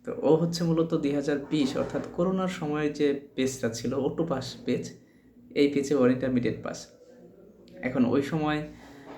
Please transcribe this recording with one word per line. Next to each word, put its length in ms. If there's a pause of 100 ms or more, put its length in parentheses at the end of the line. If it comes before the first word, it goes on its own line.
তো 180
ও 140
হচ্ছে 280
মূলত 300
দুই 180
হাজার 260 (120)
বিশ 280
অর্থাৎ 360
করোনার 340
সময় 420
যে 460
পেজটা 340
ছিল, 240
অটো 300
পাস 320 (100)
পেজ, 260 (640)
এই 180
পেজে 220
ওর 160
ইন্টারমিডিয়েট 520
পাস। 240 (920)
এখন 240
ওই 160
সময়, 460 (500)